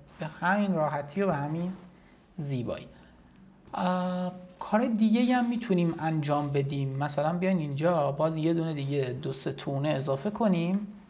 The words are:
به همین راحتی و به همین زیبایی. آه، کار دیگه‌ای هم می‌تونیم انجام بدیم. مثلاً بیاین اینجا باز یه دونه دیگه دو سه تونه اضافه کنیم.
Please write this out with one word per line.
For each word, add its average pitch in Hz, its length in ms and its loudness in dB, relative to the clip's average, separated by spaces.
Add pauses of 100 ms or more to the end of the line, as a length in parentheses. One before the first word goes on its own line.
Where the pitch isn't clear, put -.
(180)
به 160 80 -6
همین 190 480 0
راحتی 147 480 0
و 196 40 2
به 170 80 2
همین 160 380 -4 (640)
زیبایی. 131 500 -4 (840)
آه، 180 600 -2 (260)
کار 233 280 0
دیگه‌ای 226 460 4
هم 247 160 2
می‌تونیم 175 500 2
انجام 147 520 0
بدیم. 139 380 0
مثلاً 147 500 0
بیاین 185 200 2
اینجا 147 540 2
باز 156 240 0
یه 160 180 2
دونه 165 200 0
دیگه 139 480 -2
دو 135 100 -4
سه 139 200 -4
تونه 139 360 -2
اضافه 139 420 0
کنیم. 196 560 2 (240)